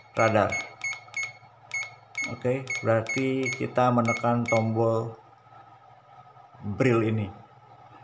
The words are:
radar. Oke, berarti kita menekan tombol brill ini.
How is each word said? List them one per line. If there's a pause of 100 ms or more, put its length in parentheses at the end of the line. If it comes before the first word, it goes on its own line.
(180)
radar. (1800)
Oke, (160)
berarti
kita
menekan
tombol (1500)
brill
ini. (580)